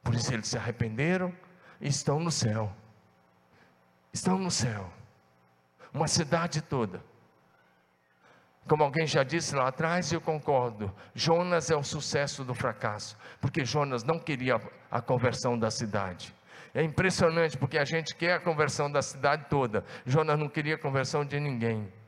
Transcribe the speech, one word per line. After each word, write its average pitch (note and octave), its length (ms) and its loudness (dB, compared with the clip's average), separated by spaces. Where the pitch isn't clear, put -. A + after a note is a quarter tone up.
Por A#2 120 0
isso A#2+ 200 0
eles A2 140 -4
se B2 100 -4
arrependeram C3 760 0
e - 80 -4
estão C#3+ 320 0
no E3+ 100 0
céu. A2 400 0
Estão F#3 260 0
no F#3 120 -2
céu. G#2 400 -2
Uma D3+ 140 2
cidade E3 520 2
toda. G#2+ 420 -2
Como D3+ 160 4
alguém D3+ 240 2
já C#3 160 2
disse C#3+ 320 -2
lá C3 140 4
atrás, E3 440 0
e - 20 0
eu D#3+ 60 -2
concordo, B2 720 0
Jonas E3 560 2
é D#3+ 60 4
o C#3+ 60 0
sucesso C#3+ 600 -4
do B2+ 100 -4
fracasso, A2 600 -4
porque C#3+ 240 0
Jonas C3+ 400 0
não D#3+ 140 0
queria B2+ 420 0
a A#2+ 100 0
conversão A#2+ 580 0
da A2 120 2
cidade. G2 640 -6
É C#3 60 2
impressionante, E3 720 2
porque C#3 220 0
a C#3+ 60 4
gente D#3 320 -4
quer F3 160 0
a E3+ 80 0
conversão D3+ 500 0
da C#3+ 100 2
cidade C#3 480 -2
toda. A#2 360 2
Jonas D3+ 320 2
não D3+ 120 0
queria D3+ 260 -2
a D3+ 40 -8
conversão C#3 460 0
de C#3 140 -4
ninguém. A2+ 480 -2